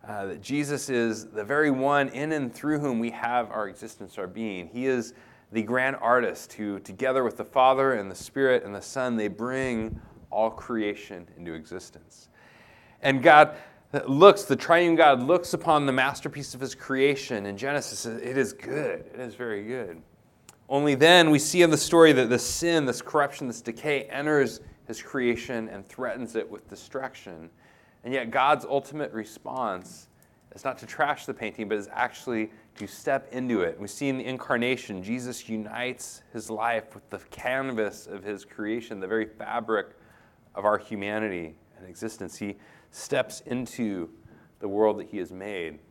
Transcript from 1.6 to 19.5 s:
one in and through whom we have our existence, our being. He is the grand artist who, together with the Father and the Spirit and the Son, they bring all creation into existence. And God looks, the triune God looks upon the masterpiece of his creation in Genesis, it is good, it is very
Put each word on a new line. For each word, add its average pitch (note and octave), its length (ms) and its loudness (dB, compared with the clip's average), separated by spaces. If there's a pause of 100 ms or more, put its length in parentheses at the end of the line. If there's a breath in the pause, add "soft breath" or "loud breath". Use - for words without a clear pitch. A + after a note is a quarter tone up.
one C#3 380 2
in D3 240 -4
and C3 200 -4
through D3+ 260 -2
whom C3 200 0
we A#2 120 -2
have A#2+ 380 -2
our G#2 200 -4
existence, G2+ 480 -16
our F#2+ 100 -8
being. F#2 400 -6
He A#2+ 200 -4
is B2 260 0 (400 loud breath)
the A2 100 0
grand B2+ 380 0
artist A#2 520 2
who, G2+ 260 -6
together C3 440 0
with A2 140 -2
the G#2+ 80 -6
Father C3 480 4
and G2 180 -4
the F2+ 40 -12
Spirit C3 500 2
and G2+ 100 -8
the F#2+ 60 -8
Son, B2+ 340 -4
they G#2+ 140 0
bring A2+ 680 -4 (320 loud breath)
all A2 200 0
creation G#2 760 -6 (100)
into E2+ 160 -12
existence. - 760 -16 (720 loud breath)
And C3+ 220 2
God D3+ 320 10 (520 loud breath)
looks, F3 360 8
the C3+ 120 2
triune E3+ 400 4
God D3 260 6
looks E3+ 320 2
upon D#3 320 2
the C3+ 60 0
masterpiece C3+ 640 -4
of B2 60 -14
his B2+ 160 -8
creation C3 680 0
in G2+ 120 -8
Genesis, C3+ 480 -6
it A#2 320 -6
is B2 160 0
good, B2 600 -6
it A2+ 60 -14
is A#2 160 -10
very G#2+ 280 -6